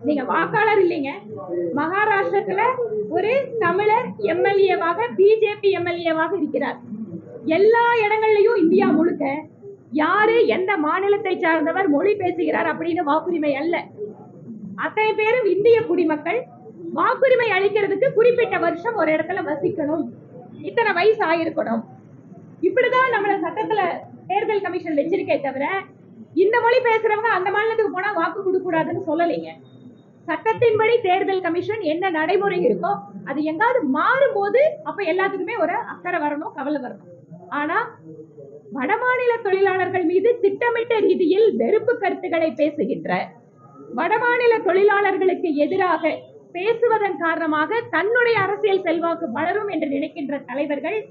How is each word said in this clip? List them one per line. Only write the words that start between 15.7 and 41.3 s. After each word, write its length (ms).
குடிமக்கள். 560
வாக்குரிமை 580
அளிக்கிறதுக்கு 640
குறிப்பிட்ட 460
வருஷம் 400
ஒரு 120
இடத்துல 320
வசிக்கணும், 600
இத்தனை 320
வயசு 320
ஆயிருக்கணும். 560
இப்படிதான் 520
நம்மள 260
சட்டத்துல 420
தேர்தல் 380
கமிஷன் 360
வச்சிருக்கே 400
தவிர, 260
இந்த 240
மொழி 200
பேசுறவங்க 520
அந்த 200
மாநிலத்துக்கு 420
போனா 200
வாக்கு 260
கொடுக்க 240
கூடாதுன்னு 400
சொல்லலைங்க. 480
சட்டத்தின்படி 760
தேர்தல் 440
கமிஷன் 380
என்ன 260
நடைமுறை 520
இருக்கோ, 300
அது 180
எங்காவது 360
மாறும்போது 720
அப்ப 200
எல்லாத்துக்குமே 560
ஒரு 160
அக்கறை 320
வரணும், 340
கவலை 280
வரணும். 280
ஆனா 260
வடமாநில 720
தொழிலாளர்கள் 640
மீது 240
திட்டமிட்ட 600
ரீதியில் 480